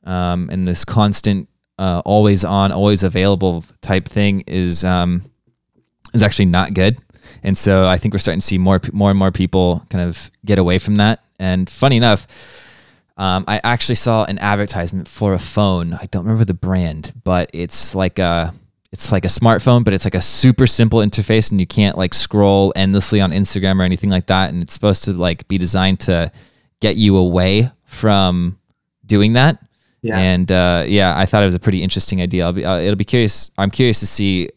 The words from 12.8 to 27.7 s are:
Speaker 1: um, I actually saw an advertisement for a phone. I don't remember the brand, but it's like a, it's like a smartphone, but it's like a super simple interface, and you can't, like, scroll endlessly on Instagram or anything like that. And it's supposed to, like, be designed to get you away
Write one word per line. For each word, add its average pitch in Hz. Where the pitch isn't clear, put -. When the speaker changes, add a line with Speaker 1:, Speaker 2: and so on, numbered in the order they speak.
Speaker 1:
um, 95
I 107
actually 120
saw 113
an 98
advertisement 98
for 101
a 87
phone. 90
I -
don't 90
remember 110
the 98
brand, 85
but 90
it's -
like 95
a, 85
it's -
like 98
a 110
smartphone, 117
but 104
it's 92
like 95
a 90
super -
simple 113
interface, 110
and 101
you 90
can't, 101
like, 90
scroll 98
endlessly 98
on 95
Instagram 95
or 92
anything 92
like 90
that. 92
And 87
it's 85
supposed 101
to, 101
like, 87
be 95
designed 92
to 85
get 104
you 101
away 92